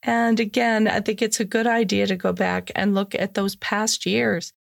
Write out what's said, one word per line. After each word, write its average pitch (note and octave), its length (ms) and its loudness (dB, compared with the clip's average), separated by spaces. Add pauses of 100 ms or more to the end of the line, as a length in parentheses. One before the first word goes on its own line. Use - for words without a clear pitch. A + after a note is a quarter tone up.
And A#3 380 2
again, A3 480 2
I - 100 0
think G#3 240 -2
it's A3 160 0
a A3+ 60 -2
good A3+ 240 0
idea G3+ 400 2
to F#3+ 80 0
go F3+ 160 -2
back F3+ 420 -2
and G3 220 2
look G3 180 -2
at G3 200 -4
those G3 200 -2
past - 520 -2
years G3+ 460 0 (100)